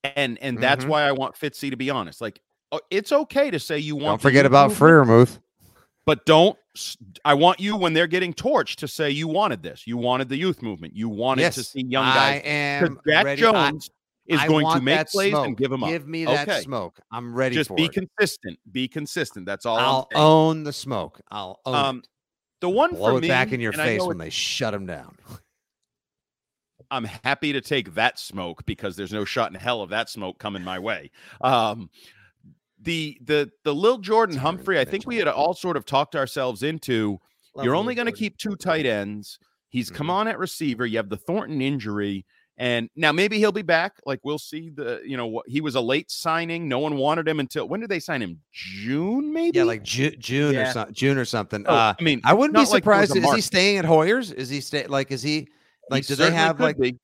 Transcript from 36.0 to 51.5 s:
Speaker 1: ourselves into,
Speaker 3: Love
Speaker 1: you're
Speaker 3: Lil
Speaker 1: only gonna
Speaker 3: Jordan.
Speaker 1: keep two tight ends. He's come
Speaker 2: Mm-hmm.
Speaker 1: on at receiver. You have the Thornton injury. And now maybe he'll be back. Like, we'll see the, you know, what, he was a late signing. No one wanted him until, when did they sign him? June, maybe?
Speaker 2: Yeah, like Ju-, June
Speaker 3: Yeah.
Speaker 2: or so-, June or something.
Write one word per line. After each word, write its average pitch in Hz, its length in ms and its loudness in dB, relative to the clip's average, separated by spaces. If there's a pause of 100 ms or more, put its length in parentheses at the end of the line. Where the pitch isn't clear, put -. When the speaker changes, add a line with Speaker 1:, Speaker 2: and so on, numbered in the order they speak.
Speaker 1:
ourselves 127 480 -4
into, 117 560 -2 (340)
Speaker 3:
Love - 120 -8
Speaker 1:
you're 127 80 2
Speaker 3:
Lil 175 80 2
Speaker 1:
only 247 140 -4
gonna 240 160 -4
Speaker 3:
Jordan. 202 80 -16
Speaker 1:
keep 214 180 -6
two 208 180 -8
tight 160 300 -2
ends. 104 520 -4 (320)
He's 123 220 -6
come 143 160 -6
Speaker 2:
Mm-hmm. 175 80 -2
Speaker 1:
on 214 140 0
at 208 100 -8
receiver. 131 460 -6
You 110 120 -4
have 101 120 -4
the 104 80 -6
Thornton 160 440 -6
injury. 104 640 -4 (320)
And 120 380 -2
now 151 160 2
maybe 202 260 0
he'll 208 160 2
be 208 80 -4
back. 170 320 0 (120)
Like, 139 180 -6
we'll 147 160 -6
see 165 300 -14
the, 131 360 -8
you 135 100 -8
know, 120 120 -4
what, 113 200 -8
he 139 140 -4
was 143 140 -4
a 131 60 2
late 127 300 -2
signing. 165 560 -4
No 139 120 -2
one 147 180 -2
wanted 151 300 0
him 156 120 0
until, 131 300 -6
when 185 120 -6
did 220 80 -12
they 185 100 -4
sign 147 220 -6
him? 85 180 -8 (120)
June, 151 800 -4
maybe? 330 280 0
Speaker 2:
Yeah, - 40 4
like 113 200 -2
Ju-, 127 340 -2
June 135 380 0
Speaker 3:
Yeah. 131 140 -2
Speaker 2:
or 127 40 -4
so-, 107 180 -6
June 135 260 0
or 123 80 -2
something. 104 420 -6